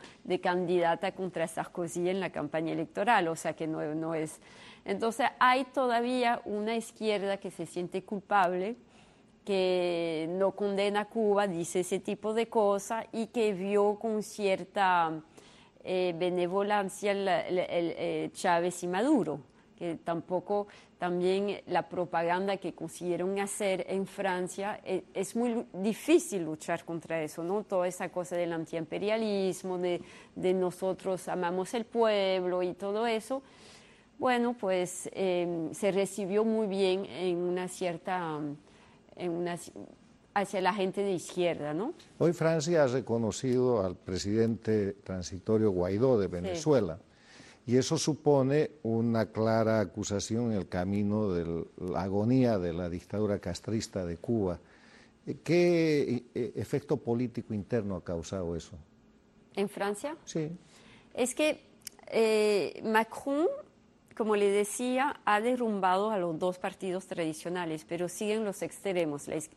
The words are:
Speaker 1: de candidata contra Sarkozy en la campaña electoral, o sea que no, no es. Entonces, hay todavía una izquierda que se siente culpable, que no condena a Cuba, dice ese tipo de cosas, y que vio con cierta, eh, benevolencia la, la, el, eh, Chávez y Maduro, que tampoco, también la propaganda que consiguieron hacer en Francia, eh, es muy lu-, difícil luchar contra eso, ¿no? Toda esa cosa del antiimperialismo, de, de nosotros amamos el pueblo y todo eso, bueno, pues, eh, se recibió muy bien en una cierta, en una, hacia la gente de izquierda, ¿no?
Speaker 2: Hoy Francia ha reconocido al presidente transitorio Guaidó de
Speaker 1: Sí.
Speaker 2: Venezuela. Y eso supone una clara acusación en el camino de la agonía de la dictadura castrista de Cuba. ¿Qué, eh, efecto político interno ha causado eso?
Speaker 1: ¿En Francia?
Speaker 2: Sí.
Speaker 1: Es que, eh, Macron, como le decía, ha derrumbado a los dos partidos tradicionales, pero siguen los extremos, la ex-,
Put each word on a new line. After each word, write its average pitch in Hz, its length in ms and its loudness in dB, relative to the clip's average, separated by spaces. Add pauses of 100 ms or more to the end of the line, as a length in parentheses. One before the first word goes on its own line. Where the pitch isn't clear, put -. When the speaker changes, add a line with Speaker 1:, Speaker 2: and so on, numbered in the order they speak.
(220)
Speaker 1:
de 185 180 -2
candidata 180 720 2
contra 170 360 -4
Sarkozy 175 600 -4
en 190 100 0
la 175 100 -2
campaña 160 420 -4
electoral, 190 540 2
o 165 80 -2
sea 160 200 -4
que 165 120 -6
no, 160 160 -4 (140)
no 160 180 -4
es. 156 240 -4 (460)
Entonces, 226 420 -2 (140)
hay 254 240 6
todavía 247 800 0
una 208 320 -2
izquierda 208 600 -2
que 190 120 -10
se 170 160 -8
siente 180 380 -6
culpable, 190 720 0 (680)
que 175 840 2 (100)
no 190 140 2
condena 202 480 0
a 208 60 -2
Cuba, 208 420 2
dice 170 320 -2
ese 185 180 0
tipo 208 340 -4
de 226 160 0
cosas, 208 640 2
y 220 160 -4
que 214 260 2
vio 202 460 2
con 214 240 -2
cierta, 185 1000 0 (640)
eh, 180 340 0
benevolencia 190 960 0
la, 190 380 0
la, 175 140 2
el, 170 320 0
eh, 160 360 -2
Chávez 175 520 0
y - 20 -2
Maduro, 185 540 2 (360)
que 170 200 -6
tampoco, 180 720 -4 (280)
también 180 680 0
la 180 200 0
propaganda 180 720 0
que 175 160 -6
consiguieron 175 640 -4
hacer 196 520 -2
en 190 160 -2
Francia, 190 760 -4
eh, - 300 -4
es - 240 -4
muy 240 160 0
lu-, 233 220 -4
difícil 202 720 2
luchar 156 400 -4
contra 165 380 -4
eso, 156 220 -6
¿no? 196 200 -2
Toda 180 220 0
esa 185 220 -4
cosa 180 280 -6
del 170 180 -2
antiimperialismo, 185 1200 -2
de, 175 240 0 (340)
de 185 200 0
nosotros 185 720 -2
amamos 180 460 -2
el 226 100 -2
pueblo 190 800 2
y 180 100 -2
todo 208 340 -2
eso, 233 360 -2 (760)
bueno, 240 400 2
pues, 185 540 -2
eh, 175 600 0
se 196 200 0
recibió 196 520 0
muy 220 240 2
bien 190 360 2
en 175 320 -2
una 180 320 -2
cierta, 170 720 -4 (760)
en 180 140 -4
una, 175 280 -2 (760)
hacia 196 260 0
la 185 120 4
gente 196 300 0
de 202 100 0
izquierda, 160 600 -2
¿no? 220 180 -2 (260)
Speaker 2:
Hoy 165 140 6
Francia 160 520 4
ha - 20 4
reconocido 120 1000 2
al 90 120 -2
presidente 104 960 0 (120)
transitorio 101 680 2
Guaidó 101 460 4
de 95 80 2
Speaker 1:
Sí. 87 60 -2
Speaker 2:
Venezuela. 104 640 2 (680)
Y 120 120 4
eso 143 180 2
supone 143 760 2 (100)
una 113 500 2
clara 110 480 4
acusación 107 720 -2
en 104 60 0
el 87 100 -4
camino 101 600 0
de 85 340 -2 (140)
la 87 240 -4
agonía 110 560 4
de 87 160 -2
la 87 160 -4
dictadura 101 480 -2
castrista 101 680 -4
de 85 140 -6
Cuba. 98 420 -2 (800)
¿Qué, 160 800 2 (100)
eh, 117 220 -4
efecto 131 420 -2
político 117 560 -2
interno 101 420 -2
ha 82 80 -8
causado 87 500 -4
eso? 85 220 -10 (800)
Speaker 1:
¿En 202 140 -2
Francia? 208 440 -6 (120)
Speaker 2:
Sí. 156 240 -4 (640)
Speaker 1:
Es 247 200 -2
que, 302 280 0 (460)
eh, 214 760 2
Macron, 226 640 0 (680)
como 214 220 2
le 202 140 4
decía, 247 720 0
ha 208 160 4
derrumbado 214 720 2
a 214 80 0
los 170 200 0
dos 180 200 0
partidos 190 480 -6
tradicionales, 170 800 -4
pero 170 220 -2
siguen 214 340 -2
los 196 160 -4
extremos, 165 640 -2
la - 100 -6
ex-, 156 200 -8